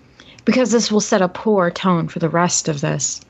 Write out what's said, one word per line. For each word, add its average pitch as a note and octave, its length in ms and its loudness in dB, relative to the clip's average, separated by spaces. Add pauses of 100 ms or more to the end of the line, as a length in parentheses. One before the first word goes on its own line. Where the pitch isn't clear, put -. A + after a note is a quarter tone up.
(460)
because A3 260 2
this A3+ 200 0
will G#3+ 100 2
set G3+ 200 0
a F3+ 60 2
poor F#3 440 0
tone E3+ 360 0
for - 120 -10
the E3 100 -2
rest E3+ 380 0
of D3 140 -4
this. D3+ 480 -4